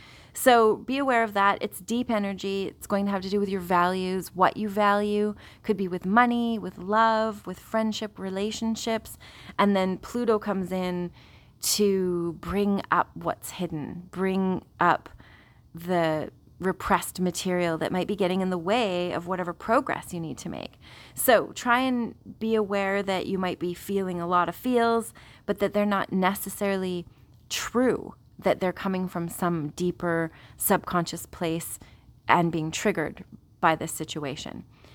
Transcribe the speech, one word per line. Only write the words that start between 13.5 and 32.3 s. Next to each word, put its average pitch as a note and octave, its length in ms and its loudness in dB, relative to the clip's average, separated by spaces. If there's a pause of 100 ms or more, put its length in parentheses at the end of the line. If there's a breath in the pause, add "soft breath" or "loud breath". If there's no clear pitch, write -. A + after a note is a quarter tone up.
hidden, E3+ 600 -6
bring F#3+ 520 0 (160)
up F3 300 2 (640 loud breath)
the E3 560 0 (300)
repressed F#3+ 600 -2
material F3+ 560 0
that D#3+ 140 -2
might F3+ 160 0
be G#3 100 -2
getting F#3+ 240 0
in F#3 80 0
the F3+ 80 0
way F3+ 560 0
of F3 140 -6
whatever F3+ 260 -4
progress - 600 -2
you F3 60 -6
need D#3+ 180 -8
to - 120 -10
make. - 240 -10 (400 loud breath)
So G3+ 400 4
try B3 260 2
and B3+ 360 -2 (240)
be A3 140 0
aware G3+ 480 0
that F#3+ 260 -2
you F#3+ 100 -2
might F#3 220 -2
be F3 140 -4
feeling F#3 460 -2
a E3+ 80 -4
lot F3 220 4
of F3 60 -8
feels, A#3 580 2 (320 loud breath)
but G#3 140 -2
that C4+ 140 0
they're G#3 120 2
not G3+ 260 0
necessarily F#3+ 920 -2 (440 soft breath)
true, - 640 0 (240)
that - 220 0
they're F3+ 140 0
coming F#3 340 -2
from E3+ 220 -6
some E3+ 400 -2
deeper E3+ 640 -2 (260 loud breath)
subconscious F3+ 680 0
place - 540 -6 (480 loud breath)
and E3+ 240 6